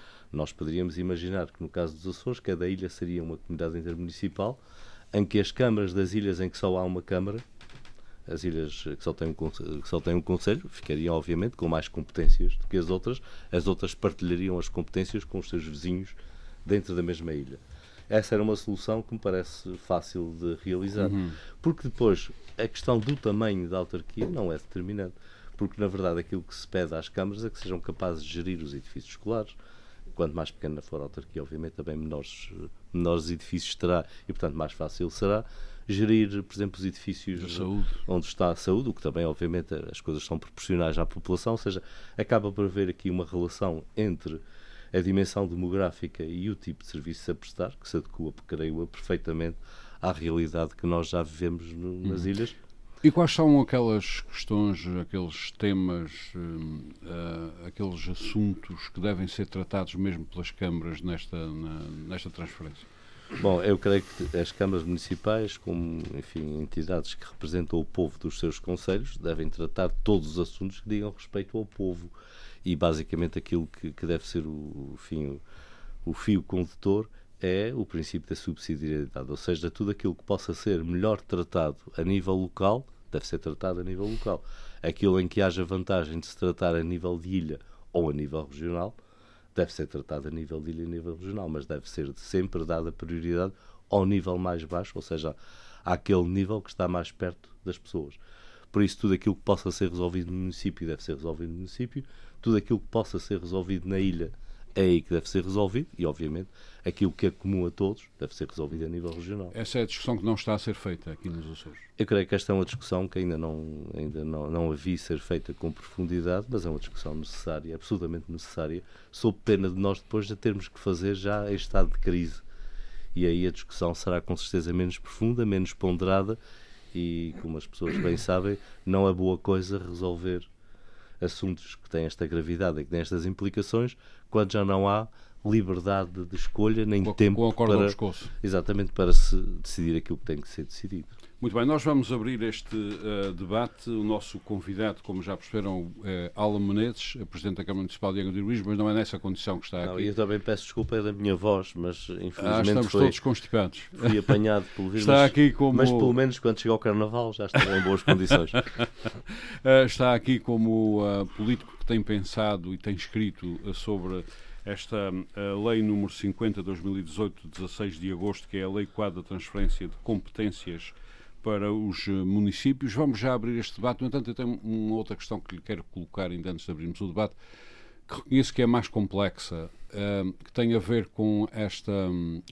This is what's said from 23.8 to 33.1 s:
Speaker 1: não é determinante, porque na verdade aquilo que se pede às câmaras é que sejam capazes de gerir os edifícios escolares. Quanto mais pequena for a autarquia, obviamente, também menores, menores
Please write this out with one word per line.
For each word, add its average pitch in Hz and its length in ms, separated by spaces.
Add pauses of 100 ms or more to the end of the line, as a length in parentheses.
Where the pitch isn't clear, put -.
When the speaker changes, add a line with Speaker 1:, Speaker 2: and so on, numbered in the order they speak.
Speaker 1:
não 117 280
é - 20
determinante, 92 600 (420)
porque 101 240
na 104 60
verdade 92 340
aquilo 87 220
que - 120
se - 120
pede 85 280
às 80 140
câmaras 101 340
é 113 60
que - 100
sejam 92 200
capazes 82 440
de 76 80
gerir 85 320
os 71 100
edifícios - 380
escolares. 107 420 (640)
Quanto 80 200
mais 80 160
pequena 76 300
for 76 200
a - 20
autarquia, 73 380
obviamente, 80 320
também 78 240
menores, 76 540 (420)
menores 85 380